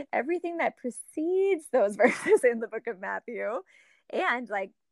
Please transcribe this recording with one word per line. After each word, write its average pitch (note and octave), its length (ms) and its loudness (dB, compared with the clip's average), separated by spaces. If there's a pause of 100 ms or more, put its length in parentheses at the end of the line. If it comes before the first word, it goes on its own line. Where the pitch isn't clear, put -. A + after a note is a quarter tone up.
(120)
everything E4+ 460 -2
that - 180 -2
precedes F4 960 -2
those G#3 240 2
<laughs> - 20 -2
verses C#4+ 460 4
in A#3 160 2
the A3+ 80 -6
book G#3 200 -10
of F#3+ 120 -8
Matthew G3 600 -6 (480)
and, B3+ 380 -2
like, G3 240 -6 (200)